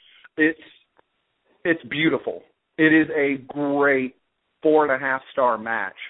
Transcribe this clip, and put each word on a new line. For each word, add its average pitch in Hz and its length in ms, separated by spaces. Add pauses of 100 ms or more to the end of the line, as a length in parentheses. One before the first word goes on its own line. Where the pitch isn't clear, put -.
(380)
It's, 156 220 (1040)
it's 165 260
beautiful. 135 520 (360)
It 156 160
is 156 200
a 139 340
great 143 640 (480)
four 156 220
and 139 80
a 131 120
half 131 160 (120)
star 120 260
match, 110 380 (140)